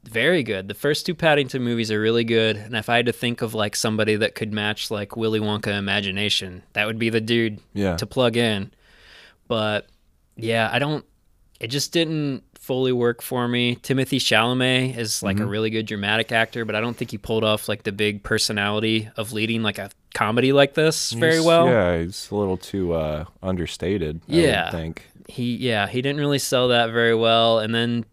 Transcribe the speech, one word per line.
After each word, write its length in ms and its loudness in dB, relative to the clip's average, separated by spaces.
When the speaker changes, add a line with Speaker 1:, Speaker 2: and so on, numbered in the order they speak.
Speaker 1:
very 380 2
good. 260 -4
The 60 -8
first 320 -2
two 80 -4
Paddington 480 2
movies 280 0
are 100 0
really 240 2
good, 320 2
and 180 -12
if 140 -4
I 80 4
had 100 4
to 60 0
think 300 -4
of, 120 -4
like, 220 -2
somebody 400 2
that 180 0
could 200 -6
match, 360 -4
like, 260 -6
Willy 240 0
Wonka 360 -2
imagination, 840 -2
that 140 0
would 120 -4
be 120 0
the 100 2
dude 400 0
Speaker 2:
Yeah. 220 0
Speaker 1:
to 100 -6
plug 300 0
in. 340 0
But, 380 -2
yeah, 360 0
I 60 0
don't, 260 -2
it 80 -8
just 240 -4
didn't 500 -2
fully 340 0
work 300 0
for 260 -2
me. 340 0
Timothy 360 0
Chalamet 800 2
is, 260 -4
like, 140 0
a 40 0
Speaker 2:
Mm-hmm. 100 -2
Speaker 1:
really 200 -2
good 160 -2
dramatic 460 -2
actor, 320 0
but 100 -6
I 60 0
don't 160 -4
think 140 -8
he 80 -8
pulled 260 0
off, 240 2
like, 140 -4
the 100 -4
big 300 -2
personality 960 0
of 160 -6
leading, 300 -2
like, 160 -2
a 120 -10
comedy 380 2
like 220 6
this 380 0
very 240 2
Speaker 2:
He's, 80 2
Speaker 1:
well. 220 6
Speaker 2:
yeah, 320 4
he's 320 -6
a 40 -6
little 220 0
too, 380 -4
uh, 300 -4
understated, 840 -4
I 60 -4
would 80 6
Speaker 1:
Yeah. 280 2
Speaker 2:
think. 320 -8
Speaker 1:
He, 280 -4
yeah, 300 0
he 140 -4
didn't 200 -4
really 180 0
sell 300 2
that 240 4
very 220 4
well, 440 4
and 160 -2
then 380 0